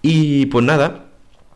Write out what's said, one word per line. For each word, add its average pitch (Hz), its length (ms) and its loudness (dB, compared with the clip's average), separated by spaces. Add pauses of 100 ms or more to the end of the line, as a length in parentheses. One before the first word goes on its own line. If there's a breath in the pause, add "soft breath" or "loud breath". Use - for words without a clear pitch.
y 151 460 0
pues 120 180 0
nada, 151 420 -2 (500)